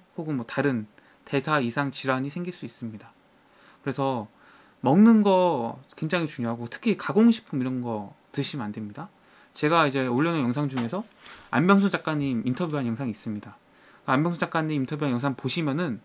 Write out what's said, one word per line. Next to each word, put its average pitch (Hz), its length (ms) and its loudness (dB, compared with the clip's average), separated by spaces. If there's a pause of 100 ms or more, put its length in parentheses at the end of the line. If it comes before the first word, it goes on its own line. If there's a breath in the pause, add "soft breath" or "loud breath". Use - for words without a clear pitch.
(160)
혹은 156 220 -6
뭐 117 80 -6
다른 131 400 -2 (400 soft breath)
대사 143 340 0
이상 135 320 -2
질환이 131 380 -2
생길 175 240 -8
수 - 120 -14
있습니다. 110 460 -12 (720 soft breath)
그래서 131 460 -4 (540 soft breath)
먹는 208 420 8
거 156 580 2 (140)
굉장히 160 320 -2
중요하고 117 400 -4
특히 - 280 -2
가공식품 208 680 2
이런 127 200 -4
거 110 320 -6 (180)
드시면 139 340 -4
안 104 60 -6
됩니다. 110 380 -12 (440 soft breath)
제가 156 340 2
이제 135 200 0
올려놓은 147 360 2
영상 139 260 0
중에서 135 340 -4 (460 loud breath)
안병수 196 400 4
작가님 143 560 -2
인터뷰한 139 400 -2
영상이 117 240 -4
있습니다. 104 480 -10 (480 soft breath)
안병수 156 340 0
작가님 156 420 -2
인터뷰한 143 300 -2
영상 131 240 -2
보시면은 143 680 -2